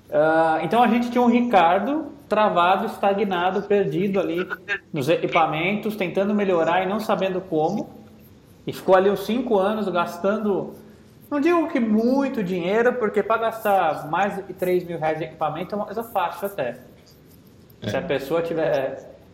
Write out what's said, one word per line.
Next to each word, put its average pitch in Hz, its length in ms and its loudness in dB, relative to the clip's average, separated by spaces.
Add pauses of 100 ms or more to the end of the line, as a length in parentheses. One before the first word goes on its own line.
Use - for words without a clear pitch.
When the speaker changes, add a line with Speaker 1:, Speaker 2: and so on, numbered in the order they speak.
(100)
Speaker 1:
Ah, 160 520 2
então, 220 200 2
a 233 60 6
gente 240 220 0
tinha 247 100 2
um 240 80 4
Ricardo 233 800 2 (220)
travado, 196 580 2
estagnado, 196 760 0
perdido 196 580 0
ali 170 260 -2 (460)
nos 135 160 -2
equipamentos, 175 880 0
tentando 190 380 -2
melhorar 185 480 2
e 190 40 -2
não 208 140 -4
sabendo 185 400 -2
como. 170 500 -2 (760)
E 135 60 -4
ficou - 220 2
ali 190 140 6
uns 202 160 0
cinco 226 340 0
anos 208 300 0
gastando, 180 840 -2 (560)
não 294 100 -2
digo 330 280 2
que 285 100 -2
muito 240 640 2
dinheiro, 190 520 0
porque 208 280 0
pra 220 140 0
gastar 196 720 0
mais 185 340 -2
de - 100 -12
três 180 300 0
mil 170 140 -8
reais 156 200 -2
de 175 60 -6
equipamento 160 480 -6
é 208 60 -4
uma 208 60 -4
coisa 208 180 -8
fácil 190 440 -4
até. 127 340 -6 (1000)
Speaker 2:
É. 107 100 -6
Speaker 1:
Se 101 60 0
a 135 60 -4
pessoa 147 400 -2
tiver, 151 760 -4 (180)